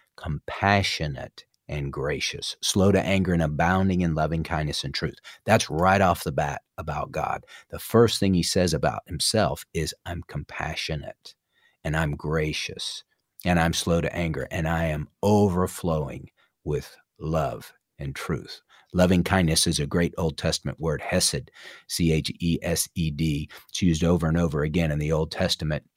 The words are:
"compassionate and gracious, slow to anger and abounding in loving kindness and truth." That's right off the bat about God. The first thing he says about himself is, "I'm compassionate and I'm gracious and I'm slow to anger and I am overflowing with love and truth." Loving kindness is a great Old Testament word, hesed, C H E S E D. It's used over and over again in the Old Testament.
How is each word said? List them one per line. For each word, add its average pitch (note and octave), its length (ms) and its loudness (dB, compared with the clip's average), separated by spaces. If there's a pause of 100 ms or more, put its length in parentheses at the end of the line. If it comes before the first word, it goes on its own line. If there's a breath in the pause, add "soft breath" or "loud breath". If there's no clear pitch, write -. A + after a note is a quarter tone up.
(160 loud breath)
"compassionate - 1300 -2 (220)
and C#2+ 260 -6
gracious, - 720 -6
slow G2 300 4
to F#2 120 4
anger F#2 280 2
and E2+ 100 4
abounding F2+ 600 2
in E2 120 2
loving D#2 300 0
kindness D#2 400 -4
and C#2 100 -6
truth." - 240 -6 (260 loud breath)
That's A2 240 4
right C#3+ 320 4
off F2+ 220 4
the E2 80 -4
bat C#2+ 320 -4 (140)
about D2+ 340 -6
God. - 340 -4 (260 loud breath)
The - 100 -10
first A2+ 400 4
thing G2 120 4
he E2+ 120 4
says F2+ 280 2
about C2+ 360 0
himself E2+ 560 0 (100)
is, D#2 180 -2 (140)
"I'm E2 220 -8
compassionate - 1080 -8 (480)
and D#2 140 -2
I'm D#2 180 0
gracious - 880 -4 (420)
and F2 140 2
I'm E2 140 2
slow E2+ 280 0
to D2 140 -4
anger D#2 380 -4
and D#2+ 160 -2
I E2 160 0
am D2+ 240 -4 (120)
overflowing F2+ 1080 0 (320)
with C#2+ 340 -6 (220)
love D2+ 540 -4 (260)
and C#2 160 -8
truth." - 460 -8 (340 soft breath)
Loving F2+ 280 6
kindness E2+ 440 2
is D#2 120 0
a D2 80 -2
great F2 300 0
Old D#2+ 220 -2
Testament D2+ 420 -4
word, D2+ 220 -4
hesed, - 480 -2 (380 loud breath)
C E2 220 2
H D#2 300 0
E E2+ 220 2
S - 320 -2
E D#2+ 160 0
D. D2+ 400 -2 (180 loud breath)
It's - 140 -4
used E2 200 4
over E2+ 240 4
and D#2+ 120 2
over D2+ 240 0
again D#2 280 0
in D2 80 -2
the D2+ 140 0
Old D#2 180 0
Testament. D#2 540 -2 (120)